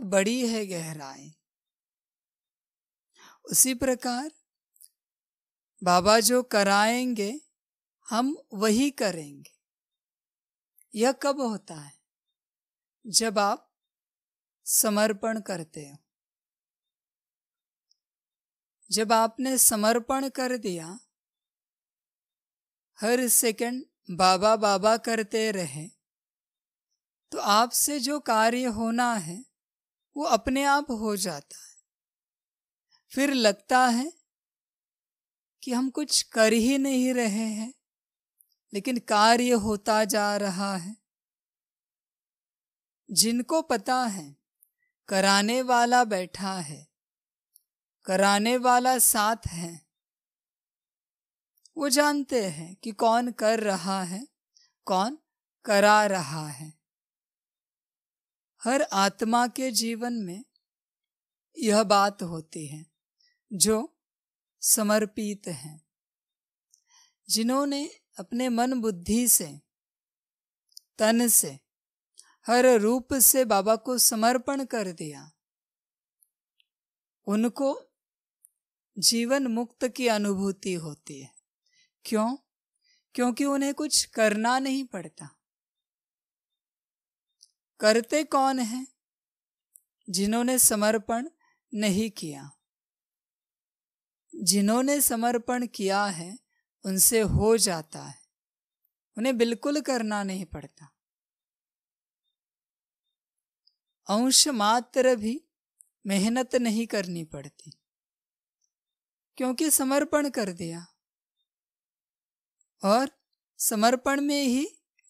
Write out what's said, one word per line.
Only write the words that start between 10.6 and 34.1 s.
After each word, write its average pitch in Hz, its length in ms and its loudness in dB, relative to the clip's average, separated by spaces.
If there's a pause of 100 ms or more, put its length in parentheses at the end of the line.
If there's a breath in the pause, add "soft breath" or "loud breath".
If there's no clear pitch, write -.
यह 233 180 2
कब 277 280 -4
होता 220 340 -6
है? 147 220 -18 (1080)
जब 220 340 -2
आप 208 320 -2 (960)
समर्पण 220 760 0
करते 160 480 -12
हो। 143 80 -20 (3000)
जब 208 220 0
आपने 226 460 0
समर्पण 233 720 2
कर 254 280 -6
दिया, 180 420 -10 (2000)
हर 247 300 0
सेकंड 240 560 0 (260)
बाबा 185 460 4
बाबा 208 400 2
करते 220 560 -4
रहे, 156 340 -8 (1500)
तो - 60 -8
आपसे 240 640 2
जो 277 200 -4
कार्य 233 460 0
होना 233 480 -2
है, 185 300 -10 (720)
वो 294 100 -6
अपने 269 380 0
आप 285 280 0
हो 214 240 -4
जाता 180 420 -8
है। - 180 -20 (1400)
फिर 277 200 0
लगता 254 540 2
है 247 260 0 (1500)